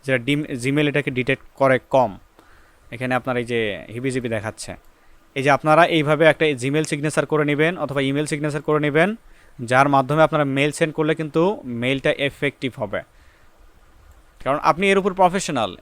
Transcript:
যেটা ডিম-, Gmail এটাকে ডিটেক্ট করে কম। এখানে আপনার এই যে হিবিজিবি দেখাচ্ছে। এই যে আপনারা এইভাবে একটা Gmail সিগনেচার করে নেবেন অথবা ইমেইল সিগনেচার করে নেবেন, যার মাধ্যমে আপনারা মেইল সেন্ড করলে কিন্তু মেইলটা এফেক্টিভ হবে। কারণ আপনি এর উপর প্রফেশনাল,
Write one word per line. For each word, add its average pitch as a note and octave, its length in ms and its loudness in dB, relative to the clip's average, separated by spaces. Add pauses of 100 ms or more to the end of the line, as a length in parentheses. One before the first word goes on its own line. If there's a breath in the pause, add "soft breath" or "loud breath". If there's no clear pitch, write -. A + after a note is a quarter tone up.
যেটা C3 120 0
ডিম-, C#3+ 300 -2
Gmail C#3 420 -2
এটাকে C#3+ 220 -2
ডিটেক্ট B2+ 320 -2 (120)
করে C3 240 2 (100)
কম। A#2+ 280 2 (720 soft breath)
এখানে B2+ 240 -4
আপনার B2 220 -2
এই B2 60 -2
যে A2 500 -4
হিবিজিবি B2 360 -4
দেখাচ্ছে। G#2 460 -8 (600 soft breath)
এই C3+ 80 -4
যে C#3+ 80 4
আপনারা D#3 340 4
এইভাবে D#3 400 2
একটা D#3 200 4
Gmail C#3+ 380 -2
সিগনেচার D3 420 -2
করে D3+ 200 0
নেবেন D#3 320 0
অথবা C#3 240 -4
ইমেইল C#3 240 0
সিগনেচার D3 360 -4
করে D3+ 180 0
নেবেন, D#3 360 0 (460 soft breath)
যার B2+ 280 4
মাধ্যমে C#3 340 4
আপনারা D3+ 200 2
মেইল C#3 280 0
সেন্ড D#3 240 -4
করলে D#3 200 0
কিন্তু E3 500 -2
মেইলটা C3 460 -2
এফেক্টিভ C3+ 680 -4
হবে। G#2 240 -6 (1400 soft breath)
কারণ C3+ 200 0
আপনি E3 280 4
এর G3 60 4
উপর F#3+ 160 0
প্রফেশনাল, E3+ 680 0